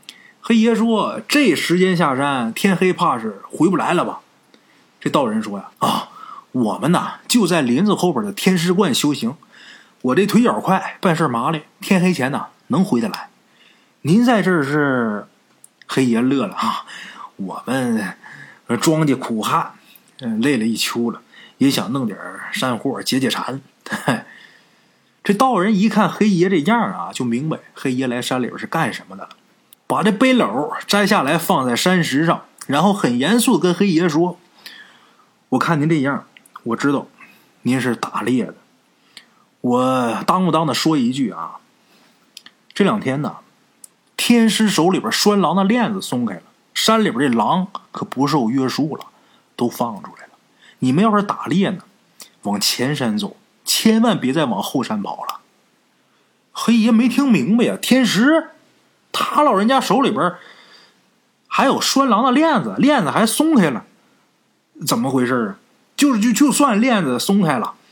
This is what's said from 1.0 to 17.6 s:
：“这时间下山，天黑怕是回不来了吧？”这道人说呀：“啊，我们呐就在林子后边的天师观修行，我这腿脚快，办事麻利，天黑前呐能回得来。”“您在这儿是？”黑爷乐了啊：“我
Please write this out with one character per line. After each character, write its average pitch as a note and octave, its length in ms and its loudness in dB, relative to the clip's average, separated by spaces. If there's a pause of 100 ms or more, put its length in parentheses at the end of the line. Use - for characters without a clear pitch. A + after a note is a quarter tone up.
：“这 C4 260 4
时 F3 240 0
间 F#3 160 2
下 D3 220 0
山， C3 340 -2
天 G3 240 2
黑 F#3 160 2
怕 D#3+ 260 0
是 A2 320 -8
回 E3 200 2
不 F3 80 0
来 C#3 160 -2
了 D#3+ 100 0
吧？” - 160 -8 (800)
这 - 100 -4
道 C#3 180 0
人 A2 140 -2
说 G2+ 180 -8
呀 F2+ 100 -18 (100)
：“啊， - 300 -4 (420)
我 G#2 280 -2
们 D3+ 120 0
呐 - 220 -2 (140)
就 A#3 180 2
在 E3 160 0
林 B2+ 240 0
子 G3+ 80 2
后 F3 180 0
边 A#2 140 -2
的 G2+ 80 -8
天 F#3 240 2
师 F3 160 0
观 F3 200 2
修 D3 200 0
行， A#2+ 220 -6 (640)
我 B2+ 140 0
这 G3 100 4
腿 G3 160 4
脚 G#3+ 180 2
快， - 400 -2
办 E3+ 160 0
事 D#3+ 120 0
麻 B2 240 -2
利， D#3 100 -4 (180)
天 F#3+ 220 2
黑 F#3 100 2
前 B2+ 200 -2
呐 - 160 -6 (200)
能 E3 160 2
回 B2 160 0
得 A2+ 80 -2
来。 - 220 -10 (720)
”“您 G3+ 240 4
在 A#3 160 4
这 F#3 100 0
儿 D#3+ 120 2
是？” B2+ 640 -2 (600)
黑 C3 180 0
爷 A2+ 140 2
乐 B2+ 280 0
了 F2+ 80 -12
啊 - 300 -4 (520)
：“我 F#2 300 -10